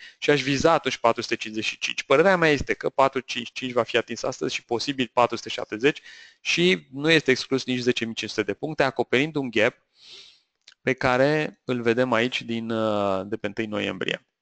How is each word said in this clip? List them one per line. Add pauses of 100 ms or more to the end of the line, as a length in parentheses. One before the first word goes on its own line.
(180)
și
aș
viza
atunci
patru
sute
cincizeci
și
cinci.
Părerea
mea
este
că
patru
cinci
cinci
va
fi
atins
astăzi
și
posibil
patru
sute
șaptezeci (400)
și
nu
este
exclus
nici
zece
mii
cinci
sute
de
puncte,
acoperind
un
gap (1040)
pe
care
îl
vedem
aici
din,
uh,
de
pe
întâi
noiembrie. (180)